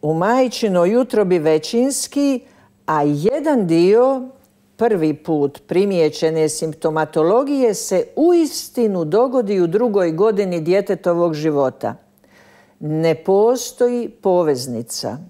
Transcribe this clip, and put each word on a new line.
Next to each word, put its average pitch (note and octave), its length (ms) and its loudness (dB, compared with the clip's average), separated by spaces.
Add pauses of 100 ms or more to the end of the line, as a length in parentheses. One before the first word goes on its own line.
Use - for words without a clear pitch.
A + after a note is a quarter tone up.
u D3+ 120 -2
majčinoj G#3 800 2
utrobi G#3+ 420 2
većinski, B3 1000 0 (460)
a D#3 160 0
jedan A3 640 0
dio A#3 640 2 (480)
prvi F3+ 380 0
put D3 520 -4
primijećene D#3+ 840 0
simptomatologije E3 1300 0
se - 300 -2 (120)
uistinu C4 880 0
dogodi G#3+ 560 0
u F3 60 2
drugoj G3+ 460 0
godini F#3+ 480 0
djetetovog F3 760 0
života. C#3+ 600 -2 (840)
Ne D#3 340 -2
postoji A#3+ 920 0
poveznica. C3 1120 -4 (120)